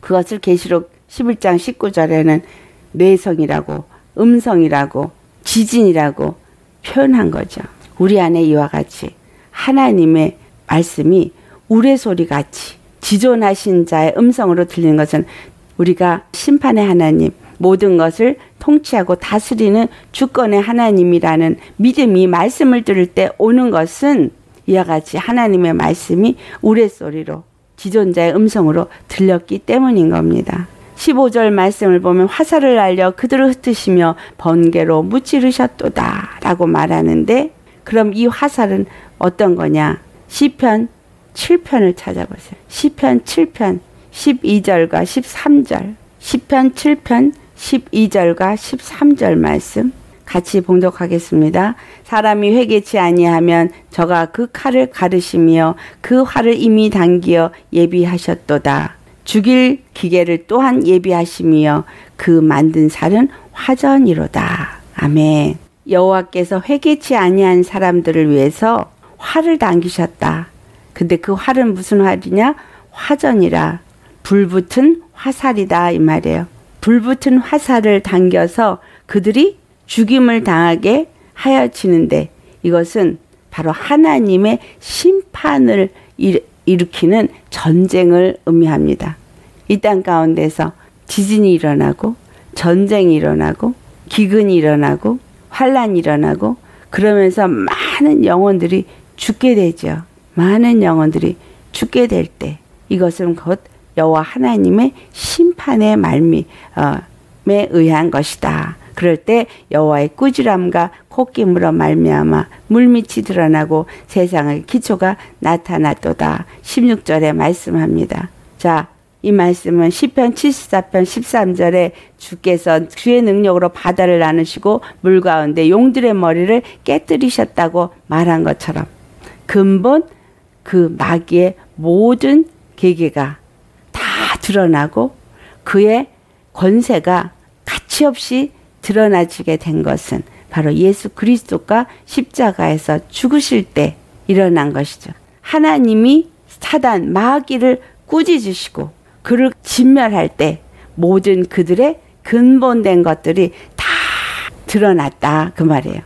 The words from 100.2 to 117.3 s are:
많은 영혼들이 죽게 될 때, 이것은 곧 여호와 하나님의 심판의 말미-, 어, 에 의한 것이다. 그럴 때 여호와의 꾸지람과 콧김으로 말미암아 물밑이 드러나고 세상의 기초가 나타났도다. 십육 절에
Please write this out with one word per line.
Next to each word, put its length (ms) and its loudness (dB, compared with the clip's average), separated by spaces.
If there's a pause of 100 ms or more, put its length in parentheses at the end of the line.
많은 480 2
영혼들이 540 0 (360)
죽게 340 -2
될 200 -2
때, 320 -12 (300)
이것은 480 -2
곧 240 -6 (380)
여호와 240 2
하나님의 720 0 (200)
심판의 840 0
말미-, 500 0 (300)
어, 200 -2 (540)
에 200 0
의한 400 2
것이다. 640 -6 (180)
그럴 220 0
때 300 -2 (240)
여호와의 460 0
꾸지람과 720 -2 (180)
콧김으로 640 -2
말미암아 760 0 (200)
물밑이 580 2
드러나고 600 0 (200)
세상의 600 -2
기초가 500 -2 (220)
나타났도다. 1040 -4 (160)
십육 460 0
절에 260 0